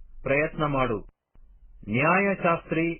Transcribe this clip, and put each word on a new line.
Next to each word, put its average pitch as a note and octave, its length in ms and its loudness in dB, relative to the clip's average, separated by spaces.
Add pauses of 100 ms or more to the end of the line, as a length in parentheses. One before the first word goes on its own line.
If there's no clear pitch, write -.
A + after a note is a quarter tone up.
(220)
ಪ್ರಯತ್ನ D3+ 440 0
ಮಾಡು. C3 320 0 (920)
ನ್ಯಾಯಶಾಸ್ತ್ರಿ E3+ 960 2 (120)